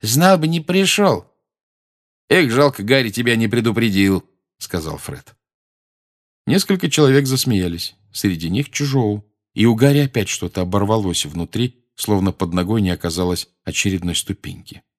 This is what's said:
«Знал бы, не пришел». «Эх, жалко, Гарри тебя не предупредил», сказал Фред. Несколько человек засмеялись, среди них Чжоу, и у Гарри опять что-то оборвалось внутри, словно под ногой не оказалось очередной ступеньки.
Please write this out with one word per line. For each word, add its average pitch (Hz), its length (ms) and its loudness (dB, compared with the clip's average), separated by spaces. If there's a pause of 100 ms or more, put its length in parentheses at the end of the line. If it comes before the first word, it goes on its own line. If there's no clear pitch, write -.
«Знал 165 360 4
бы, 160 100 0
не 165 120 0
пришел». 180 720 0 (920)
«Эх, 165 240 4
жалко, 135 320 2
Гарри 120 280 0
тебя 117 260 0
не 113 100 0
предупредил», 104 840 0 (280)
сказал 78 400 -8
Фред. - 380 -16 (1080)
Несколько 190 440 0
человек 139 380 4
засмеялись, 98 680 -2 (160)
среди 85 380 -2
них 120 200 -4
Чжоу, 123 560 -2 (280)
и 107 120 2
у 117 100 6
Гарри 139 240 4
опять 127 280 -2
что-то - 340 -6
оборвалось 101 640 0
внутри, 85 600 -6 (100)
словно 95 380 0
под 87 200 -4
ногой 92 280 0
не 92 80 2
оказалось 87 600 -4 (140)
очередной 87 520 -4
ступеньки. - 680 -10 (160)